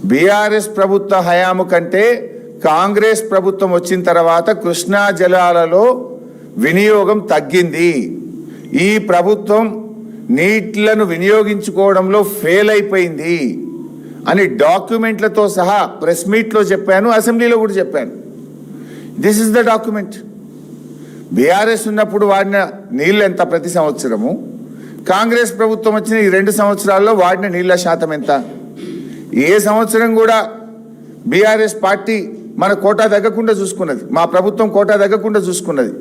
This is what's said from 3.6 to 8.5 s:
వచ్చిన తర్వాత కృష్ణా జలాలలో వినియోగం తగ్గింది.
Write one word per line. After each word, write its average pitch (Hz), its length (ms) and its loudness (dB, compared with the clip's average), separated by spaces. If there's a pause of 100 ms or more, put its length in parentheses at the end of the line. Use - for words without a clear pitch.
వచ్చిన 180 220 -2 (100)
తర్వాత 170 400 2 (140)
కృష్ణా 175 380 -2 (180)
జలాలలో 180 680 4 (760)
వినియోగం 202 560 2 (140)
తగ్గింది. 165 580 2 (960)